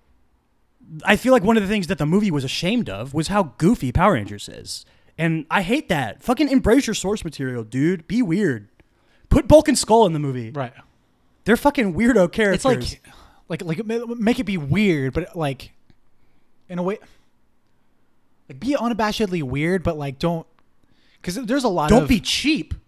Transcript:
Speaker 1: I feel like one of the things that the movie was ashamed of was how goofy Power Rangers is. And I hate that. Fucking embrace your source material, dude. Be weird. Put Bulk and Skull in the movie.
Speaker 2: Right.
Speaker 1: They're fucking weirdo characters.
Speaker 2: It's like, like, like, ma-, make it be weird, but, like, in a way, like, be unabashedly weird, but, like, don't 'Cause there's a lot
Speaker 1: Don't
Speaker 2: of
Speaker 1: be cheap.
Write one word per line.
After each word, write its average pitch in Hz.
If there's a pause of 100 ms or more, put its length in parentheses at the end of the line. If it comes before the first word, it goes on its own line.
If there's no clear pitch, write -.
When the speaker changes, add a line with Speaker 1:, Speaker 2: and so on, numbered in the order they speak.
(1040)
Speaker 1:
I 208
feel 254
like 247
one 226
of 214
the 190
things 202
that 180
the 151
movie 196
was 143
ashamed 185
of 110
was 156
how 185
goofy 156
Power 190
Rangers 101
is. - (320)
And 160
I 190
hate 254
that. 131
Fucking 262
embrace 254
your 220
source 202
material, 131
dude. 143
Be 226
weird. 160 (600)
Put 262
Bulk 302
and 269
Skull 220
in 165
the 156
movie. 127
Speaker 2:
Right. 127 (720)
Speaker 1:
They're 220
fucking 240
weirdo 202
characters. 202
Speaker 2:
It's 196
like, -
like, -
like, 170
ma-, 233 (120)
make 240
it 247
be 196
weird, 151
but, -
like, 147 (960)
in 175
a 180
way, 196 (1500)
like, 135
be 277
unabashedly 214
weird, 151
but, 170
like, 143
don't 170 (760)
'Cause 180
there's 247
a 247
lot 165
Speaker 1:
Don't 233
Speaker 2:
of -
Speaker 1:
be 226
cheap. - (140)